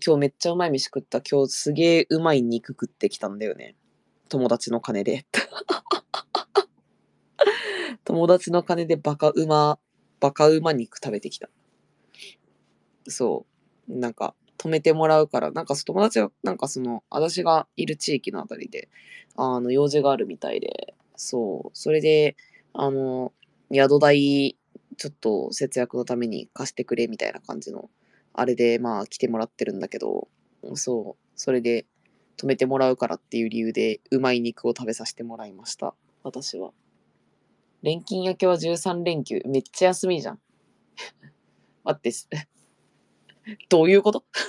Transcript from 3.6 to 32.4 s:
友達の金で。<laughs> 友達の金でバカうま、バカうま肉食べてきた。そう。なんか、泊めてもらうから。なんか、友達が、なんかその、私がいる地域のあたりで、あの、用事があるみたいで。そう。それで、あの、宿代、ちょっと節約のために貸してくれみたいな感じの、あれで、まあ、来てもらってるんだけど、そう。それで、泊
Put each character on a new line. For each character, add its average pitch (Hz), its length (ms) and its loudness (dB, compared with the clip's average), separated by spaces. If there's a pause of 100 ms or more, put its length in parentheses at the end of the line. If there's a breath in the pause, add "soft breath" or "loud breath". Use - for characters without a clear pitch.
友 127 200 0
達 117 220 0
の 117 100 -2
金 104 240 -4
で。 131 280 -2
<laughs> - 2750 -4
友 165 220 0
達 180 260 4
の 175 100 2
金 170 240 -2
で 160 100 2
バ 147 200 -4
カ 151 140 4
う 156 160 0
ま、 151 320 4 (420)
バ 139 120 2
カ 151 160 6
う 160 120 6
ま 160 120 2
肉 123 260 -4
食 - 120 -6
べ 104 100 -4
て - 100 -10
き - 80 -14
た。 - 100 -14 (1600 loud breath)
そ 98 400 -4 (420)
う。 160 100 -8
な 123 120 -4
ん 113 40 -16
か、 - 200 -6 (240)
泊 - 100 -8
め 160 120 0
て 160 120 4
も 156 140 4
ら 156 160 6
う 151 60 2
か 123 120 -2
ら。 151 120 -4
な 160 100 -6
ん - 20 -10
か、 147 120 -2
友 170 260 -2
達 226 160 2
が、 202 140 0 (100)
な 190 100 -2
ん 175 60 -6
か - 80 -4
そ 135 140 -8
の、 120 280 -6
私 165 360 -2
が 160 320 4
い 160 100 -4
る 151 100 -6
地 151 200 -4
域 - 160 -6
の 87 100 -8
あ - 40 -12
た - 100 -12
り - 120 -14
で、 - 200 -14 (480 loud breath)
あ 127 240 -2
の、 123 100 -2
用 139 160 4
事 143 160 2
が 139 80 4
あ 135 60 2
る 117 100 -2
み 87 100 -10
た 69 160 -8
い 50 60 -4
で。 - 380 -10 (200)
そ 104 560 -6
う。 - 0 -
そ - 200 -4
れ 156 80 4
で、 151 360 4 (360 soft breath)
あ 139 180 -2
の、 131 420 -4 (400)
宿 139 280 6
代、 143 560 4 (400)
ち - 100 -10
ょ 147 40 -8
っ - 20 -20
と 101 400 -4
節 - 260 -4
約 123 180 -4
の 123 80 -4
た 123 120 -4
め 120 100 -2
に 101 260 -8
貸 135 180 -8
し - 20 -20
て - 100 -8
く 120 140 -4
れ 120 100 0
み 113 100 -10
た - 120 -4
い - 40 -4
な - 80 -14
感 - 200 -12
じ - 120 -14
の、 - 160 -16 (440)
あ - 120 -2
れ 123 120 0
で、 117 240 4
ま 117 200 -4
あ、 104 60 -8
来 - 120 -16
て 123 100 0
も 113 100 -2
ら 113 80 -2
っ - 40 -20
て - 140 -6
る 110 80 -4
ん 98 80 -8
だ 87 80 -6
け - 120 -8
ど、 50 280 -6 (460)
そ 113 440 -6
う。 - 40 -20 (140)
そ - 160 -2
れ 127 80 2
で、 117 260 0 (500)
泊 - 120 -6